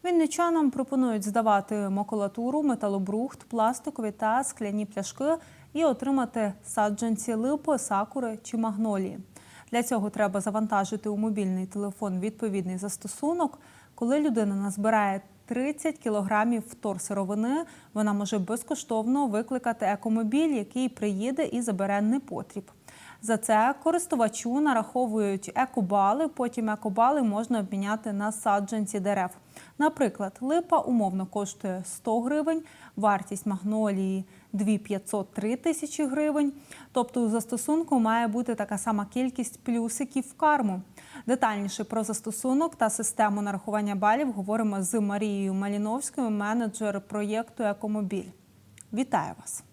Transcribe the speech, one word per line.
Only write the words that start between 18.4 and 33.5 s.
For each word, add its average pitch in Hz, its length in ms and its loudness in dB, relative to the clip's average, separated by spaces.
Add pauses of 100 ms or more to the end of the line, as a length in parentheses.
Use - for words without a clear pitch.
викликати 233 600 -2
екомобіль, 226 680 2
який 247 360 -2
приїде 233 560 -2
і 247 180 -2
забере 202 400 0
непотріб. 208 680 -2 (520)
За 220 140 0
це 220 460 4
користувачу 262 760 0
нараховують 220 960 0
екобали, 208 720 2
потім 240 420 -2
екобали 226 520 2
можна 226 380 0
обміняти 202 520 -2
на 208 200 -2
саджанці 208 680 0
дерев. 190 300 0 (480)
Наприклад, 269 640 2
липа 330 380 2
умовно 190 480 2
коштує 190 600 -6
сто 226 340 0
гривень, 302 420 0 (340)
вартість 202 500 0
магнолії 190 800 0 (300)